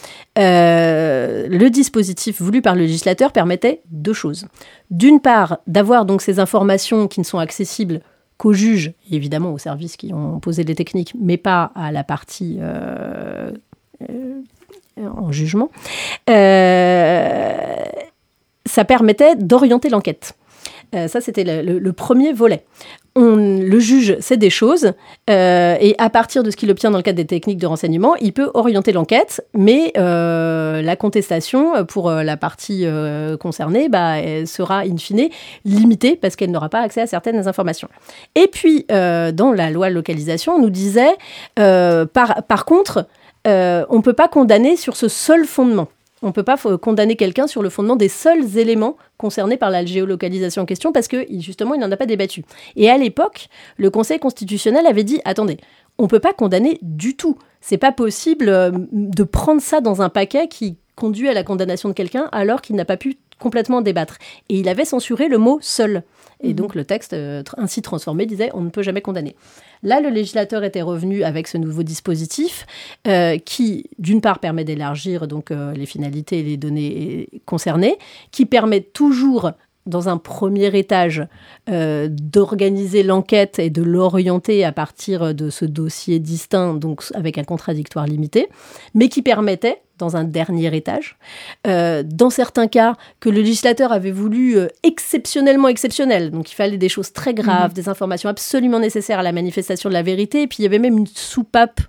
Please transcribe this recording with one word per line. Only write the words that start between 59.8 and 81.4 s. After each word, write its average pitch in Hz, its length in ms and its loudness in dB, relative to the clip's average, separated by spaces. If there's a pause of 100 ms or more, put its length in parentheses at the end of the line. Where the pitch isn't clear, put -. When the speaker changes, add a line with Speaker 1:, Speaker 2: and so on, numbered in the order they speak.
Speaker 1:
dans 214 220 0
un 185 80 0
paquet 247 380 -2
qui 202 280 -10 (180)
conduit 226 360 -4
à - 20 2
la 202 100 -2
condamnation 185 460 -4
de 196 60 -4
quelqu'un 247 380 -6
alors 220 280 -2
qu'il - 160 -6
n'a 180 80 -2
pas 185 140 -4
pu 269 180 -8 (220)
complètement 240 420 -2
débattre. » 175 380 -2 (320)
Et 196 80 0
il 190 100 -2
avait 277 160 0
censuré 262 440 -2
le 262 100 2
mot « 247 240 4
seul ». 208 400 -2 (400)
Et 262 60 -4
Speaker 2:
Mhm. 220 60 -2
Speaker 1:
donc 196 200 -6
le 147 120 -6
texte, - 260 -6
euh, 143 300 -8
tr-, - 160 -18
ainsi 214 240 -6
transformé 170 420 -6
disait, « 220 300 -4
On 185 80 -6
ne 170 80 -6
peut 202 120 -6
jamais 196 200 -6
condamner. » 180 340 -8 (460)
Là, 247 180 2
le 294 80 -2
législateur 214 560 -4
était 190 160 -6
revenu 180 420 -4
avec 160 260 -4
ce 170 100 -8
nouveau 160 240 -4
dispositif, 165 840 -6 (400)
euh, 175 320 2
qui, - 480 -4 (120)
d'une 208 240 0
part, 202 160 0
permet 160 260 -4
d'élargir 151 640 -8
donc, 147 240 -10
euh, 143 220 -8
les 143 140 -10
finalités 151 540 -8
et - 20 -4
les 151 160 -6
données 151 720 -6 (180)
concernées, 180 500 0 (340)
qui - 140 2
permet 220 360 2
toujours, 254 720 0 (340)
dans 175 240 -4
un 170 80 -2
premier 196 600 -2
étage, 175 480 0 (440)